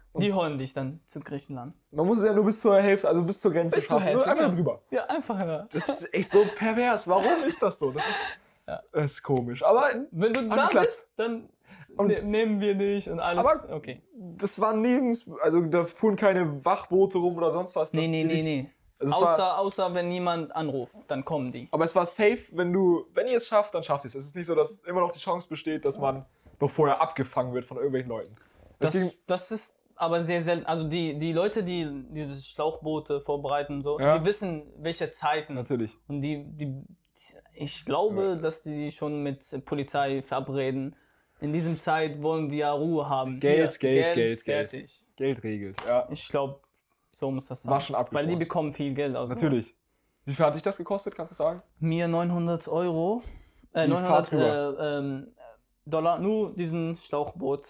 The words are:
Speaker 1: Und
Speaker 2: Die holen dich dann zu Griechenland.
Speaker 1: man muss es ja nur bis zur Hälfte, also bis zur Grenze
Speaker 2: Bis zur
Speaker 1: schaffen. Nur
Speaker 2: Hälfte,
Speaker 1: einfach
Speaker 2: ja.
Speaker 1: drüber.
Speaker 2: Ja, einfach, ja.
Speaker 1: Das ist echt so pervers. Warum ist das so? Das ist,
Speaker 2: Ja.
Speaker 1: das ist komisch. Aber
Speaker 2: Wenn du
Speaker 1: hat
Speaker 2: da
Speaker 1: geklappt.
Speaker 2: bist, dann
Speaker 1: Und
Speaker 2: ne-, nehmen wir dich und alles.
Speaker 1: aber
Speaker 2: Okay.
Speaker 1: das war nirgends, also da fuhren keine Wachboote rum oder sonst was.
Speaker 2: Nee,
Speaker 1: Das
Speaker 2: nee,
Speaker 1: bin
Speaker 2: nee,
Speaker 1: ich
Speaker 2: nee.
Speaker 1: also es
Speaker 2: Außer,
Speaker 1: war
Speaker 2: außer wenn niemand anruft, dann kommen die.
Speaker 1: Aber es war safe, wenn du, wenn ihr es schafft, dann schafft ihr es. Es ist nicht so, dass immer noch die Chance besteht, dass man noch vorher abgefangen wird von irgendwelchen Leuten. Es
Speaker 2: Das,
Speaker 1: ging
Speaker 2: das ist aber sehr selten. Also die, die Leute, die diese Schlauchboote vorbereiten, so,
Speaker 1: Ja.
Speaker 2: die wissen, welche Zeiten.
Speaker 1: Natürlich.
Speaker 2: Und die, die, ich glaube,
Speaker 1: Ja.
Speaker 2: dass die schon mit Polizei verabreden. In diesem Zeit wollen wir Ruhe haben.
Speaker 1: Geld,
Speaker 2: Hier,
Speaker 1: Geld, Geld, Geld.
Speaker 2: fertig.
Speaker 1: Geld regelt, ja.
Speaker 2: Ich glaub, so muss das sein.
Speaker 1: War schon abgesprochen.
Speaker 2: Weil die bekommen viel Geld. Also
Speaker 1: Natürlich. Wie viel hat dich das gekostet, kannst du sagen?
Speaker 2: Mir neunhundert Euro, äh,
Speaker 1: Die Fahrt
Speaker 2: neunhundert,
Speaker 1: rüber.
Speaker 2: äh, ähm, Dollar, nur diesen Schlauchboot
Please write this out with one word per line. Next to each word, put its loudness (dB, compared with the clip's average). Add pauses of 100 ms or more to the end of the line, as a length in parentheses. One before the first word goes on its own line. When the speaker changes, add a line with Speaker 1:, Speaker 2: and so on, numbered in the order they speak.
(120)
Speaker 1:
Und -2
Speaker 2:
Die 2
holen 0
dich -8
dann -6
zu -12
Griechenland. -12 (160)
Speaker 1:
man 0
muss 4
es 4
ja 6
nur 6
bis 2
zur 8
Hälfte, 4
also 4
bis -2
zur 4
Grenze 2
Speaker 2:
Bis 2
zur 4
Speaker 1:
schaffen. 2
Nur 4
Speaker 2:
Hälfte, 2
Speaker 1:
einfach 4
Speaker 2:
ja. 4
Speaker 1:
drüber. 0 (100)
Speaker 2:
Ja, -2
einfach, -4
ja. -4
Speaker 1:
Das -2
ist -6
echt -2
so 8 (100)
pervers. 0
Warum 4
ist -2
das 0
so? 0
Das -4
ist, -2 (420)
Speaker 2:
Ja. -8 (120)
Speaker 1:
das 0
ist -16
komisch. -2
Aber 6 (220)
Speaker 2:
Wenn 2
du 0 (100)
Speaker 1:
hat 2
Speaker 2:
da 6
Speaker 1:
geklappt. 6
Speaker 2:
bist, -4
dann -4 (480)
Speaker 1:
Und 2
Speaker 2:
ne-, 2
nehmen 0
wir 2
dich -2
und -6
alles. 0 (240)
Speaker 1:
aber -8
Speaker 2:
Okay. -12 (120)
Speaker 1:
das -6
war 2
nirgends, 2 (160)
also 6
da 2
fuhren 2
keine 2
Wachboote 2
rum 2
oder 2
sonst -4
was. 0
Speaker 2:
Nee, 2
Speaker 1:
Das 0
Speaker 2:
nee, 0
Speaker 1:
bin 2
Speaker 2:
nee, 0
Speaker 1:
ich 0
Speaker 2:
nee. -2 (300)
Speaker 1:
also 0
es 2
Speaker 2:
Außer, 6
Speaker 1:
war 2
Speaker 2:
außer -2
wenn 0
niemand -2
anruft, -4 (120)
dann -6
kommen -4
die. -12
Speaker 1:
Aber 2
es -4
war 4
safe, 2 (120)
wenn 0
du, 4 (100)
wenn 2
ihr 2
es -2
schafft, 2
dann -2
schafft -2
ihr -12
es. -14
Es -10
ist -16
nicht -6
so, -2
dass 2
immer 0
noch 2
die -16
Chance -4
besteht, -4
dass 0
man -2 (360)
noch 2
vorher 2
abgefangen -2
wird -4
von -12
irgendwelchen -2
Leuten. -10 (380)
Es -20
Speaker 2:
Das, 2
Speaker 1:
ging 2 (160)
Speaker 2:
das -2
ist -6 (200)
aber 0
sehr 0
selten. 0
Also -2
die, -2
die -2
Leute, 0
die -4 (220)
diese -8
Schlauchboote -4
vorbereiten, -4
so, -2
Speaker 1:
Ja. 4
Speaker 2:
die -2
wissen, -2 (140)
welche -6
Zeiten. -4
Speaker 1:
Natürlich. -4 (120)
Speaker 2:
Und -6
die, -6
die, -10 (720)
ich -8
glaube, 0
Speaker 1:
Ja. 0
Speaker 2:
dass -4
die -6
schon -6
mit -8
Polizei -2
verabreden. -4 (460)
In -4
diesem -2
Zeit -2
wollen -2
wir -2
Ruhe 0
haben. -4
Speaker 1:
Geld, 4
Speaker 2:
Hier, -16
Speaker 1:
Geld, 4
Geld, 0
Geld. -2
Speaker 2:
fertig. -16 (120)
Speaker 1:
Geld -2
regelt, -6 (100)
ja. 2
Speaker 2:
Ich -8
glaub, -2 (480)
so -4
muss -4
das -10
sein. -6
Speaker 1:
War 2
schon -6
abgesprochen. -2
Speaker 2:
Weil 0
die 0
bekommen -2
viel -4
Geld. -2
Also -4
Speaker 1:
Natürlich. 0 (500)
Wie -6
viel 2
hat 2
dich -8
das -2
gekostet, -6
kannst -10
du -20
sagen? -2 (180)
Speaker 2:
Mir 0
neunhundert 0
Euro, 0 (520)
äh, 2
Speaker 1:
Die 4
Fahrt 4
Speaker 2:
neunhundert, 2
Speaker 1:
rüber. -8
Speaker 2:
äh, -2
ähm, -6 (580)
Dollar, 0
nur -2
diesen -4
Schlauchboot -4